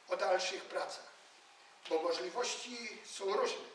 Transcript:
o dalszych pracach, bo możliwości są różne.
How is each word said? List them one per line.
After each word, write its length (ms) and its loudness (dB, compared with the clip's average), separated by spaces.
o 80 0
dalszych 480 2
pracach, 420 -4
bo 140 2
możliwości 1040 -2
są 180 -6
różne. 400 2